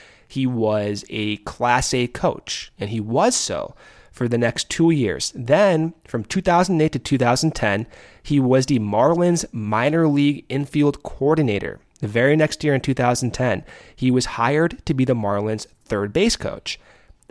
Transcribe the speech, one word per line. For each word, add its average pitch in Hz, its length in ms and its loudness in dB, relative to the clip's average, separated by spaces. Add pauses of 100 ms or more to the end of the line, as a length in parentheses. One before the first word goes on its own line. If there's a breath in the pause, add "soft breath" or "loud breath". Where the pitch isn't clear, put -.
(280 loud breath)
he 135 180 -4
was 107 640 -2
a 107 280 -4
Class 123 560 0
A 123 140 0
coach, - 680 -6
and 101 120 -6
he 117 100 -4
was 143 360 0
so - 400 -6 (360 loud breath)
for 123 160 -4
the 117 100 0
next 117 320 -2
two 165 220 2
years. 110 440 -2
Then, 160 580 2 (120)
from 117 180 -6
two - 180 -4
thousand 175 400 2
eight 156 120 2
to 127 60 -2
two - 180 0
thousand 123 380 0
ten, 104 320 -2 (340 loud breath)
he 143 180 0
was 131 280 4
the 135 120 2
Marlins 160 720 2
minor 123 560 0
league 143 420 2
infield 143 540 0
coordinator. 135 760 0 (200)
The - 80 -4
very 123 280 2
next 156 280 0
year 147 100 2
in 131 80 2
two 135 120 0
thousand 123 380 0
ten, 113 340 -2 (300 loud breath)
he 127 160 0
was 123 140 2
hired 147 600 0
to 151 80 -2
be 131 100 0
the 127 120 2
Marlins 107 520 -2 (180)
third 101 280 -4
base 214 220 2
coach. - 440 -10 (520 soft breath)